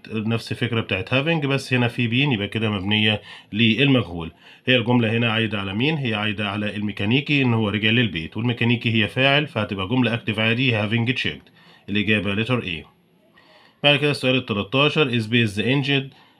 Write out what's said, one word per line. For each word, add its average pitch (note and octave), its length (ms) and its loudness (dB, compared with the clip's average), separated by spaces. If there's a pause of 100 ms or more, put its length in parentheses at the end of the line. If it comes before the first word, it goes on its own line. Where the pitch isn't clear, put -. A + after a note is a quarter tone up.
(120)
نفس A2 400 -4
الفكرة A#2 300 -2
بتاعت F#2+ 280 -4
having D3 360 0
بس C3+ 280 -2
هنا B2 140 2
في A#2+ 220 -2
been، C3+ 240 0
يبقى G2+ 140 -2
كده A2 220 -2
مبنية G#2 520 2 (320)
للمجهول. A2 800 2 (340)
هي B2+ 120 4
الجملة A#2 400 2
هنا A#2 140 0
عايدة A2 280 0
على G2 140 -6
مين؟ C#3+ 240 0
هي B2 160 -4
عايدة G#2 360 -4
على G#2 260 -4
الميكانيكي A2+ 680 0
إن B2 120 2
هو A2 160 2
رجع G#2 200 0
للبيت، G2 480 0
والميكانيكي A#2 680 0
هي G2+ 40 0
فاعل C#3 400 2
فهتبقى G2+ 400 -4
جملة A#2 300 0
active A2 220 -4
عادي A#2 420 0
having A2+ 280 0
checked، D#2+ 420 -6 (380)
الإجابة G2+ 540 0
letter A#2 200 -2
A. E2 240 -8 (960)
بعد C#3+ 140 4
كده D3 140 2
السؤال B2+ 240 0
التلاتاشر، C3 760 0
is A#2 120 0
based A2 320 2
the G#2 80 -2
engine، C3+ 520 0 (240)